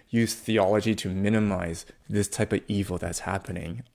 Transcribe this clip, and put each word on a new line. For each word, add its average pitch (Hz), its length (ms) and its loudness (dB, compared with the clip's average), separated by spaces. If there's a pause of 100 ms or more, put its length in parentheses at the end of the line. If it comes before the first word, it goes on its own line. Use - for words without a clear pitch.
use 117 240 2
theology 107 600 2
to 101 140 -4
minimize 95 760 0 (240)
this 101 180 2
type - 240 -2
of 101 160 2
evil 95 300 -2
that's 85 220 -6
happening 92 640 -6 (120)